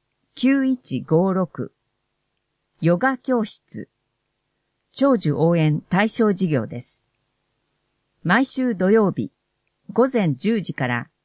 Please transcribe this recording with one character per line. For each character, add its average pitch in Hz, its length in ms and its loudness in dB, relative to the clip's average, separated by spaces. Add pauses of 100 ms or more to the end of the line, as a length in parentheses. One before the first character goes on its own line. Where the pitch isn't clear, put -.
(340)
九 269 320 0
一 254 340 -4
五 170 320 0
六。 180 400 -6 (1080)
ヨ 170 160 0
ガ 262 180 -2
教 247 300 -2
室。 - 420 -14 (1120)
長 269 160 4
寿 156 160 0
応 170 240 2
援 156 240 2
対 202 280 0
象 214 240 2
事 185 160 -2
業 120 180 -2
で 120 140 -12
す。 - 260 -16 (1160)
毎 208 200 2
週 254 300 -4
土 185 160 0
曜 208 220 4
日、 113 180 -6 (640)
午 254 200 2
前 185 220 0
十 214 260 -2
時 160 140 -8
か 131 140 -4
ら 120 200 -4 (160)